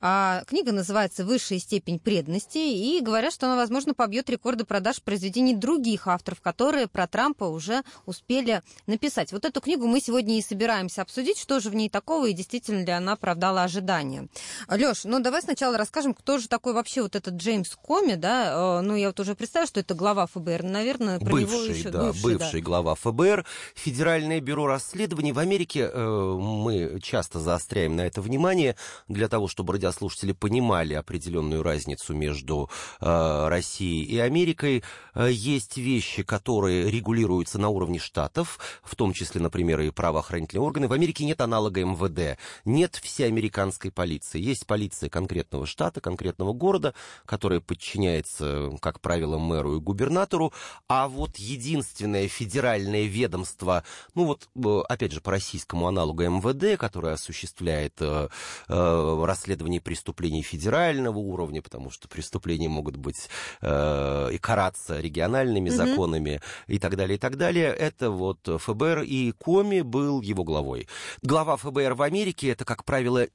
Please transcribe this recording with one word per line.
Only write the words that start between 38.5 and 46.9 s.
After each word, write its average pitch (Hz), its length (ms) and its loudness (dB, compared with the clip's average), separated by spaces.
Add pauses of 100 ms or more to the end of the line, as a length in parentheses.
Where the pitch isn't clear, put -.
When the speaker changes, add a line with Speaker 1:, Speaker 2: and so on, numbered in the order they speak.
Speaker 2:
в - 100 -12
том 101 180 2
числе, - 280 -4
например, 82 400 2
и 76 100 0
правоохранительные 85 760 0
органы. 147 220 0
В 110 60 2
Америке 156 320 2
нет 151 160 0
аналога 110 400 2
М 92 160 0
В 92 120 0
Д, 80 300 -2 (260)
нет 151 380 2
всеамериканской 107 880 0
полиции. 85 500 -4
Есть 123 240 -2
полиция 104 460 -2
конкретного 82 560 -4
штата, 160 340 -4
конкретного 92 520 -4
города, 156 420 0 (320)